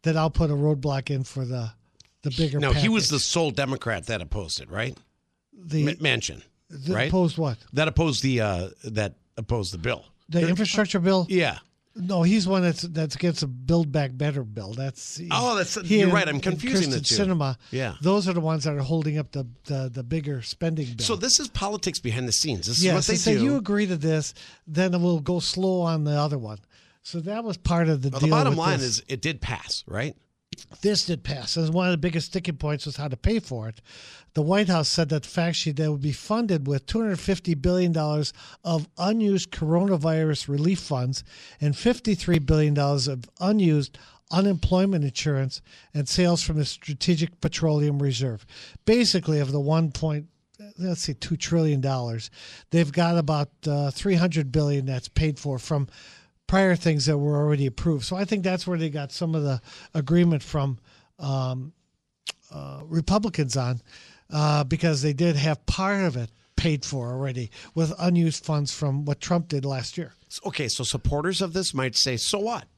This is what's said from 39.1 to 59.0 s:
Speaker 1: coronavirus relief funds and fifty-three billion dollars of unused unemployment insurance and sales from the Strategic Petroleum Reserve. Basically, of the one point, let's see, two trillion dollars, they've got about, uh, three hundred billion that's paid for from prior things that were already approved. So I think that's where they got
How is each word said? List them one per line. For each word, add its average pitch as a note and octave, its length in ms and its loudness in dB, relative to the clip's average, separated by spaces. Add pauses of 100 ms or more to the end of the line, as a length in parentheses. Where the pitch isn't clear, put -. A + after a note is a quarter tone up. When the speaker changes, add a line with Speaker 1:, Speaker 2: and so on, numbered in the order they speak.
Speaker 1:
coronavirus D#3+ 960 0
relief D#3+ 300 2
funds B2+ 440 -4 (360)
and D3 160 2
fifty-three G#3 640 2
billion D3+ 340 4
dollars C#3+ 340 2
of B2+ 180 -6 (160)
unused F3+ 560 4 (340)
unemployment F#3 720 2
insurance C3+ 580 -2 (320)
and D3 140 -2
sales F3 360 2
from D#3 140 -2
the D3 80 2
Strategic D#3 760 -2
Petroleum D3 600 2
Reserve. B2+ 440 -2 (400)
Basically, F#3+ 540 4
of C3+ 120 0
the C#3+ 80 0
one D#3 320 2
point, D3+ 360 -4 (500)
let's F3 240 -4
see, D3 120 -4
two - 240 -4
trillion D#3 440 2
dollars, B2 480 -4 (400)
they've E3 220 4
got E3+ 260 2
about, D3 320 0 (180)
uh, C#3+ 240 0
three G3 240 0
hundred D#3+ 360 2
billion C#3+ 340 2
that's C3 240 -4
paid D#3 300 0
for C3+ 200 -4
from C#3 280 -2 (600)
prior F#3+ 280 6
things D#3 300 2
that D3+ 120 4
were D3 200 2
already D3 280 4
approved. C3+ 400 0
So F#3 100 -4
I G3 100 -2
think G3 180 -2
that's F#3 240 0
where F3+ 100 0
they D#3+ 120 0
got C#3+ 220 -6